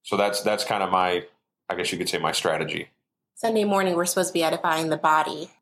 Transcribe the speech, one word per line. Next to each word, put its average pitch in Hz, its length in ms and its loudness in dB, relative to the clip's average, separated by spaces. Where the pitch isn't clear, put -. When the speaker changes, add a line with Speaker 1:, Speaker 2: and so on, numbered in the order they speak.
Speaker 1:
So 104 120 -2
that's, 101 240 0
that's 107 240 0
kind 104 180 -2
of 92 80 -2
my, 90 360 2
I 92 60 -4
guess 87 180 -4
you 85 60 -6
could 90 100 -4
say, - 80 -2
my 80 160 0
strategy. 80 560 -2
Speaker 2:
Sunday 220 300 0
morning, 190 300 2
we're 170 100 2
supposed 180 260 0
to - 20 -10
be 170 100 2
edifying 160 460 0
the 151 80 0
body. 156 540 0